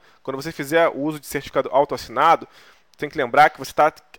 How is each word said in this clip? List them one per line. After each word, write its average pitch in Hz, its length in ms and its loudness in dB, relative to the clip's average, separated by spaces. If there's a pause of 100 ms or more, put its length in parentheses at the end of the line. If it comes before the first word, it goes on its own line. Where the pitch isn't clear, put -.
(200)
quando 135 140 -10
você 139 160 -10
fizer 156 380 0
o 120 100 -6
uso 151 220 -6
de - 80 -20
certificado 139 420 -4
autoassinado, 147 800 0 (500)
tem 147 100 -10
que - 80 -14
lembrar 139 340 4
que - 80 -20
você 135 140 -12
tá 156 200 2 (260)